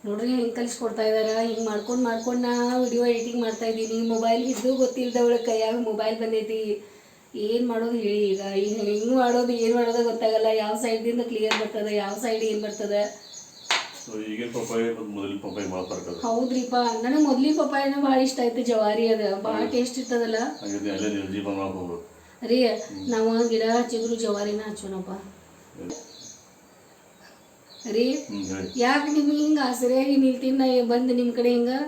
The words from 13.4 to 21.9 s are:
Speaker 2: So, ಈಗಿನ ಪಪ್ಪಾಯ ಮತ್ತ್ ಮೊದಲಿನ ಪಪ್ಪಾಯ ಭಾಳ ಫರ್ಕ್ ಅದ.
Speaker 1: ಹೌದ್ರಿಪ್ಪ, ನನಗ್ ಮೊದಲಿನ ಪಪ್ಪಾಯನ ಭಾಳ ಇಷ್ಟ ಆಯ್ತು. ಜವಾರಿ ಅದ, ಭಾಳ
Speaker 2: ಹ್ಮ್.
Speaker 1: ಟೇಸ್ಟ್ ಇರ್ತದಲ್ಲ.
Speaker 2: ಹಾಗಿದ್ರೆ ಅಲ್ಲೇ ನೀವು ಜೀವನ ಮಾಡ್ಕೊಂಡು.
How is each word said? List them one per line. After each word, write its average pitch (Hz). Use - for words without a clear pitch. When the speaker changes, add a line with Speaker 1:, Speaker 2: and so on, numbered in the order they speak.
Speaker 2:
So, 107
ಈಗಿನ 110
ಪಪ್ಪಾಯ 113
ಮತ್ತ್ 110
ಮೊದಲಿನ 98
ಪಪ್ಪಾಯ 98
ಭಾಳ 92
ಫರ್ಕ್ -
ಅದ. -
Speaker 1:
ಹೌದ್ರಿಪ್ಪ, 247
ನನಗ್ 294
ಮೊದಲಿನ 277
ಪಪ್ಪಾಯನ 277
ಭಾಳ 269
ಇಷ್ಟ 262
ಆಯ್ತು. 233
ಜವಾರಿ 226
ಅದ, 208
ಭಾಳ 220
Speaker 2:
ಹ್ಮ್. 240
Speaker 1:
ಟೇಸ್ಟ್ 247
ಇರ್ತದಲ್ಲ. 233
Speaker 2:
ಹಾಗಿದ್ರೆ 101
ಅಲ್ಲೇ 104
ನೀವು 95
ಜೀವನ 98
ಮಾಡ್ಕೊಂಡು. 92